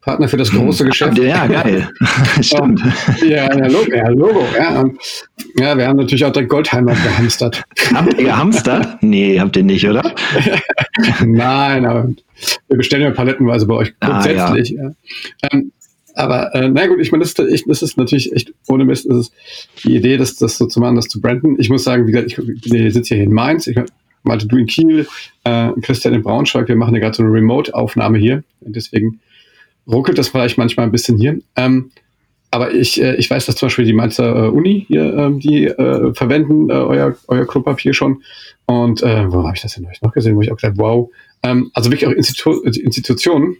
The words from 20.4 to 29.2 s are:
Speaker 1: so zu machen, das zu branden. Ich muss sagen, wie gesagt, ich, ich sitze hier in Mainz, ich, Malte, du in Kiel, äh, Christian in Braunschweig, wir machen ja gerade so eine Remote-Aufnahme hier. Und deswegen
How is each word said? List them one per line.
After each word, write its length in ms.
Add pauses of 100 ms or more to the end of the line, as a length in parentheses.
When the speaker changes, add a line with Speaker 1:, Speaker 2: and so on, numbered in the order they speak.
Speaker 1:
so 80
zu 140
machen, 160
das 120
zu 120
branden. 380
Ich 120
muss 120
sagen, 240
wie 60
gesagt, 180
ich, 80 (340)
ich 200
sitze 240
hier 80
in 80
Mainz, 340
ich, 120 (440)
Malte, 240
du 100
in 100
Kiel, 400 (380)
äh, 260 (120)
Christian 320
in 80
Braunschweig, 460
wir 80
machen 180
ja 60
gerade 160
so 60
eine 100
Remote-Aufnahme 880
hier. 240 (180)
Und 160
deswegen 440 (680)